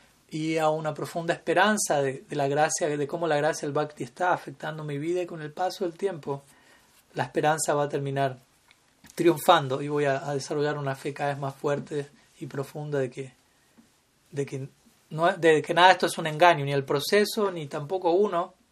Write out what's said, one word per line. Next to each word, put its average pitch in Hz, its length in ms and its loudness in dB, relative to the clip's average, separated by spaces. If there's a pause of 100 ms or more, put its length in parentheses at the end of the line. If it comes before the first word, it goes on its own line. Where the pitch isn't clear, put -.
(320)
y 160 260 -2
a 156 120 2
una 156 260 -2
profunda 165 380 -4
esperanza 175 680 2
de, 135 260 -2
de - 80 -8
la 143 120 0
gracia, 151 400 2
de 147 200 -2
cómo 165 200 -4
la 151 80 2
gracia 151 320 0
del 143 60 -4
bhakti 151 300 -4
está 180 300 0
afectando 156 500 -8
mi 147 140 -6
vida, 170 240 -2
y 175 60 -6
con 170 160 -12
el 151 80 -10
paso 180 320 -4
del 170 120 -4
tiempo 147 480 -6 (720)
la 139 100 -2
esperanza 151 520 0
va 143 80 2
a 143 60 -2
terminar 139 500 -2 (760)
triunfando 156 680 4
y 147 80 -6
voy 147 160 0
a, 139 220 0
a 147 60 -4
desarrollar 147 440 -2
una 139 180 -4
fe 139 180 -8
cada 143 180 -2
vez 139 80 -6
más 139 140 -6
fuerte 143 560 -4 (300)
y 156 80 -12
profunda 147 500 -6
de 131 120 0
que, 131 240 -14 (1000)
de 143 140 -4
que 135 240 -10 (400)
no, 165 240 2
de 160 280 6
que 160 120 -2
nada 175 160 8
de 185 40 10
esto 180 120 -4
es 170 120 -2
un 170 100 -4
engaño, 156 360 4
ni 139 80 -4
el 139 140 0
proceso, 202 640 0
ni 160 160 -8
tampoco 165 440 -2
uno, 185 420 2 (180)